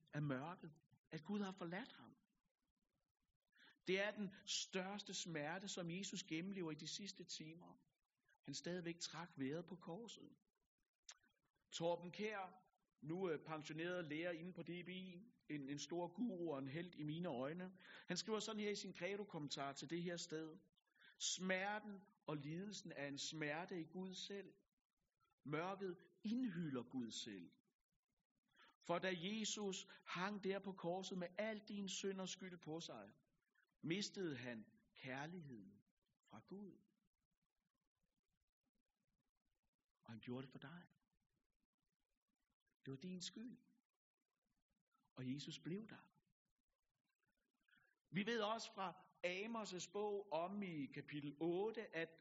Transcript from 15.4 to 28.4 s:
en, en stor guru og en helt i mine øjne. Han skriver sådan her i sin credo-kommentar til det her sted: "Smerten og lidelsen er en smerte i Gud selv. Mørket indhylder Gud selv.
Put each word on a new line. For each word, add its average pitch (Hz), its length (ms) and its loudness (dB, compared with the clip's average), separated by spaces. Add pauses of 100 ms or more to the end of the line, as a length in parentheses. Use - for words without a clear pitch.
en, 147 200 0
en 143 100 2
stor 175 300 0
guru 175 440 2
og 139 60 4
en 135 100 0
helt 170 260 -2
i 147 80 -4
mine 160 260 2
øjne. 160 500 0 (300)
Han 180 80 4
skriver 214 240 4
sådan 214 200 0
her 208 100 4
i 202 40 4
sin 202 200 -2
credo-kommentar 175 800 2
til - 180 -6
det 175 120 4
her 175 140 2
sted: 160 420 -2 (600)
"Smerten 196 840 2 (260)
og 156 100 2
lidelsen 165 560 -2
er 139 140 0
en 139 120 -2
smerte 160 640 0
i 160 40 -2
Gud 185 300 -4
selv. 202 400 -6 (880)
Mørket 180 520 2 (280)
indhylder 175 580 2
Gud 120 280 0
selv. 92 400 -4 (1400)